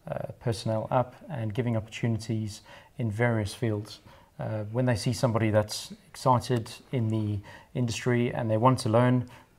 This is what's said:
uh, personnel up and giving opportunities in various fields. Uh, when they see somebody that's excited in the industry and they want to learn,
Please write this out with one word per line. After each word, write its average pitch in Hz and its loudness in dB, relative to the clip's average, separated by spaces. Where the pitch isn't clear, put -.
uh, - -8
personnel 110 -2
up 127 0
and 113 -6
giving 117 0
opportunities 110 -4
in 113 -2
various 110 0
fields. 107 -4
Uh, 110 -6
when 123 0
they 123 4
see 123 0
somebody 113 2
that's - 0
excited 120 0
in 117 0
the 107 -2
industry 120 0
and 120 -2
they 110 2
want 127 6
to 117 -2
learn, 123 4